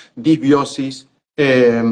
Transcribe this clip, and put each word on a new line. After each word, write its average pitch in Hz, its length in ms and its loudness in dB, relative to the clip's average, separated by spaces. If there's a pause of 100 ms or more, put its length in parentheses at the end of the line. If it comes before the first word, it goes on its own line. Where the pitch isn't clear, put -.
(160)
disbiosis, 139 920 -2 (300)
eh, 123 440 2 (100)